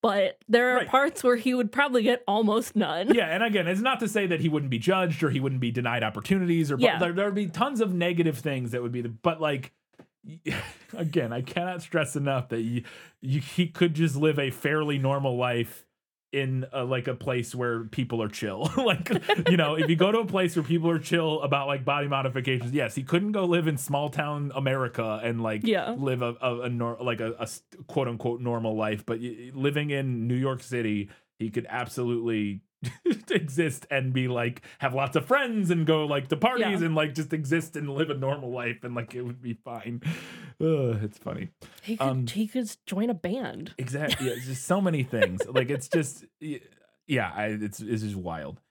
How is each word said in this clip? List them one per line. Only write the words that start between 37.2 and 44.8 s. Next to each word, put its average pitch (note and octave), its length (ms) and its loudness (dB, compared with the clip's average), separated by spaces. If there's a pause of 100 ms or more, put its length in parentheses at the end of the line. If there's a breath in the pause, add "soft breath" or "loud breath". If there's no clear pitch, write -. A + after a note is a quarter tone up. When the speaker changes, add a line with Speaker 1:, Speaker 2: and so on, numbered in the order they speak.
Speaker 2:
exist D#3 440 -2
and D3 180 -6
live D3+ 160 0
a C#3+ 40 0
normal C3+ 360 -4
life A#2+ 340 -6
and, B2 100 -6
like, A#2 200 -6
it B2 80 -6
would B2 180 -8
be A#2+ 140 -6
fine. A#2+ 480 -10 (580 loud breath)
Ugh, C#3 420 2
it's G#2+ 160 -6
funny. - 300 -10 (340 loud breath)
Speaker 1:
He A3 140 -4
could, C3+ 100 0
Speaker 2:
Um, C3 200 0
Speaker 1:
he G#3 200 -2
could B3 180 -2
s-, G#3+ 120 -10 (100)
join G3+ 240 -2
a A3+ 40 0
band. F3+ 640 -6
Speaker 2:
Exactly. C3+ 480 -2
Yeah, B2 80 0
it's B2 120 -10
just C3 200 -8
so F#3+ 140 2